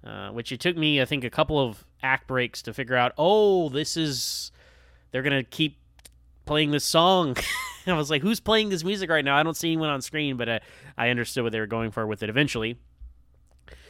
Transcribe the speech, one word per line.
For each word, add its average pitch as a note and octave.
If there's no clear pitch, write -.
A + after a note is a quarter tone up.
uh, G2+
which A#2
it B2
took F3
me, D3+
I B2+
think, C#3
a A#2+
couple D3+
of A#2
act C3
breaks B2+
to A2+
figure B2+
out, B2
oh, F#3+
this D3
is, D3
they're C3
gonna C3+
keep D3+
playing D3+
this D3
song. E3+
<laughs> -
I F#3
was D3+
like, D3
"Who's G#3
playing G#3+
this E3+
music F#3+
right D#3
now?" C#3
I D#3
don't D#3+
see E3+
anyone D#3+
on C#3
screen, D3
but A#2
I, A2
I A#2+
understood A#2+
what A2+
they A2
were G#2+
going A2+
for A2
with G#2+
it G#2+
eventually. A#2+